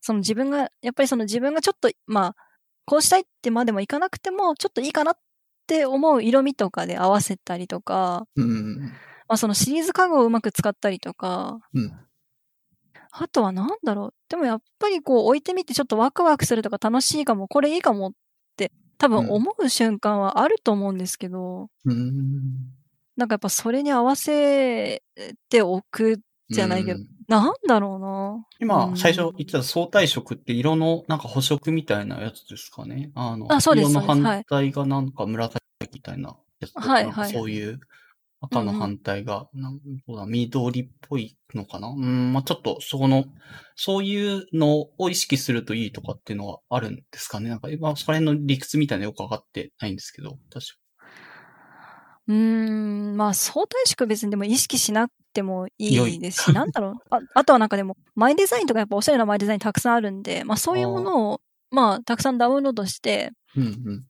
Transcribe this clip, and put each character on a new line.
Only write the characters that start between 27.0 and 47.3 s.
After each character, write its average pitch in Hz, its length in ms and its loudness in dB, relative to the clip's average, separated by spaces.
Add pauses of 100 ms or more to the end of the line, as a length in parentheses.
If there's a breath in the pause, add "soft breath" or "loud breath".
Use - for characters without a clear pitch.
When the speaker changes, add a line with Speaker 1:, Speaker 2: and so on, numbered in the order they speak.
Speaker 2:
う - 20 -12
ん。 - 60 -16 (180)
Speaker 1:
な 220 240 6
ん 440 40 -2 (120)
だ 233 140 6
ろ 196 160 -4
う - 20 -10
な。 196 480 -8 (140)
Speaker 2:
今、 202 240 4
Speaker 1:
う 185 80 -4
ん。 180 40 -4
Speaker 2:
最 180 180 4
初 170 220 -2
言 147 100 -6
っ - 0 -
て - 60 -14
た 135 100 0
相 170 240 -2
対 190 200 4
色 - 280 -2
っ - 40 -16
て - 140 -6
色 135 240 2
の 160 320 0
な 160 80 0
ん - 20 -4
か 127 100 -10
補 135 120 -2
色 143 320 0
み 160 140 -2
た 104 160 0
い 104 40 -8
な 104 140 -8
や 110 100 -6
つ - 140 -20
で - 140 -18
す - 120 -18
か - 140 -18
ね。 131 300 -10
あ 120 220 -6
の、 110 140 -6
Speaker 1:
あ、 285 120 4
そ 320 100 6
う - 20 8
で 208 100 6
す、 143 60 4
Speaker 2:
色 143 120 4
の - 40 -2
反 131 400 4
対 139 240 0
が 139 140 -4
な 135 160 0
ん 135 120 -4
か 110 120 -6
紫 113 400 -4 (280)
み - 80 -18
た - 140 -14
い - 40 -12
な - 180 -12 (240)
や - 80 -12
つ - 60 -20
と 311 60 -12
か、 220 60 -6
Speaker 1:
そ 269 60 2
う 262 40 4
で 220 40 4
す。 - 0 -
は - 0 -
い。 208 40 0
Speaker 2:
な - 60 -6
ん - 40 -10
か 208 120 -4
そ 156 180 -4
う 110 60 -6
い 107 120 -6
う 104 40 -6
Speaker 1:
は 107 40 -8
い、 - 20 -10
は 127 60 -12
い。 - 20 -16 (600 soft breath)
Speaker 2:
赤 123 220 -4
の 101 100 -2
反 101 260 -4
対 101 260 -6
が、 104 280 -8
Speaker 1:
う - 40 -16
ん - 20 -12
う 135 40 -8
ん。 - 0 -
Speaker 2:
な 131 80 -8
ん、 139 100 -14 (260)
ど 120 80 -12
う - 20 -12
だ、 101 100 -10
緑 123 580 -2
っ - 40 -20 (200)
ぽ 143 100 -4
い 110 180 -8 (180)
の 104 100 -6
か - 160 -16
な？ 104 80 -10
う 131 100 -12
ん、 127 340 0
ま 131 80 2
あ、 - 40 -6
ち 135 80 -2
ょ - 20 2
っ - 80 -18
と - 180 -4
そ - 160 -10
こ 135 120 2
の、 135 160 4 (500 loud breath)
そ 196 240 -2
う 196 60 -2
い 202 280 -2
う 196 200 -6
の 151 440 2
を 180 140 0
意 180 60 -2
識 - 220 0
す - 140 -2
る 117 120 -2
と 107 100 -6
い 113 140 -4
い - 40 -12
と - 100 -12
か - 100 -10
っ 101 100 -12
て 110 120 -8
い - 20 -6
う - 20 -6
の 101 80 -10
は 95 220 -14
あ 123 100 -2
る 110 120 -6
ん 101 60 -10
で - 60 -18 (120)
す - 120 -14
か 104 140 -10